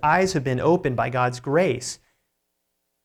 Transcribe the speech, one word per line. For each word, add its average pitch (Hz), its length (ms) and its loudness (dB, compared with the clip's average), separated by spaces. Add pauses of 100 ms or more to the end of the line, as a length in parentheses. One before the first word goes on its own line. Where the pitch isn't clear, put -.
eyes 180 300 2
have 147 100 -2
been 127 160 -2
opened 156 360 2
by 117 140 -2
God's 127 300 -2
grace. 143 580 -2 (1080)